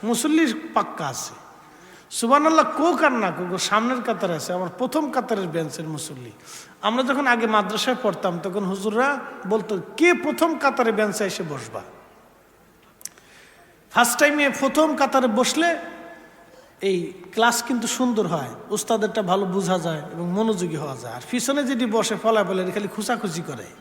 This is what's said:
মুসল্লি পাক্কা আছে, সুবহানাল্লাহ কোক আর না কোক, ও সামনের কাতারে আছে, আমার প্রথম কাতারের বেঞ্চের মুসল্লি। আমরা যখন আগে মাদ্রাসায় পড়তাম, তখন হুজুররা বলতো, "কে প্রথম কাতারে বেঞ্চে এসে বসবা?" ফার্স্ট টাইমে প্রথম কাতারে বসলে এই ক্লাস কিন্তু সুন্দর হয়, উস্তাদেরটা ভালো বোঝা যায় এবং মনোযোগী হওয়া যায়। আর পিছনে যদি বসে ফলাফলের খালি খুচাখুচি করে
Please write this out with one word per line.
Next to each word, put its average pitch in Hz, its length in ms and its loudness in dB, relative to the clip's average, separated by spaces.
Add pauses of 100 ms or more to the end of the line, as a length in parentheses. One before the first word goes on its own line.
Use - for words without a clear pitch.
মুসল্লি 294 500 2 (200)
পাক্কা 196 340 -2
আছে, - 260 -8 (760)
সুবহানাল্লাহ 294 540 6 (120)
কোক 311 260 4
আর 285 80 6
না 214 200 0
কোক, 175 220 -4
ও 190 40 -4
সামনের 233 440 0
কাতারে 196 320 -2
আছে, 160 200 -4
আমার 180 240 -2
প্রথম 262 340 -2
কাতারের 214 360 -2
বেঞ্চের 156 400 -4
মুসল্লি। 135 440 -10 (500)
আমরা 233 220 0
যখন 269 240 0
আগে 233 200 4
মাদ্রাসায় 214 560 2
পড়তাম, 180 400 0
তখন 196 220 -2
হুজুররা 214 540 0 (280)
বলতো, 208 320 0 (180)
"কে 349 160 6
প্রথম 302 440 0
কাতারে 247 340 2
বেঞ্চে 208 320 0
এসে 185 200 -4
বসবা?" 135 380 -8 (2000)
ফার্স্ট 233 280 2
টাইমে 294 300 4
প্রথম 294 460 2
কাতারে 262 320 2
বসলে 277 480 2 (1040)
এই 185 320 -2 (180)
ক্লাস 233 320 2
কিন্তু 240 240 -2
সুন্দর 226 400 0
হয়, 147 220 -2 (200)
উস্তাদেরটা 214 520 0
ভালো 190 240 2
বোঝা 185 340 0
যায় 160 220 -4 (100)
এবং 175 200 -6
মনোযোগী 185 440 0
হওয়া 143 200 -6
যায়। 117 180 -12
আর 123 80 -12 (100)
পিছনে 269 320 0
যদি 247 220 0
বসে 220 300 0
ফলাফলের 190 560 0
খালি 202 160 -4
খুচাখুচি 208 540 -4
করে 123 240 -10 (160)